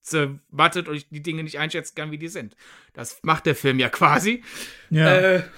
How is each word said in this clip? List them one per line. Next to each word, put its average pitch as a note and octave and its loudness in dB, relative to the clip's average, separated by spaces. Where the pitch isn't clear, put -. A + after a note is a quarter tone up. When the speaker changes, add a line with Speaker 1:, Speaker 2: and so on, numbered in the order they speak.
Speaker 1:
zermattet D#3 -2
und D3+ -6
ich D3 -12
die D3+ -14
Dinge D#3+ -6
nicht D3 -10
einschätzen D#3 -6
kann, D#3 -10
wie D3+ -12
die D#3+ -12
sind. C#3+ -14
Das - -14
macht D#3+ 0
der D3+ 2
Film C3 0
ja B2 2
quasi, F3+ 2
Speaker 2:
Ja. D#3+ 6
Speaker 1:
äh, F#3 4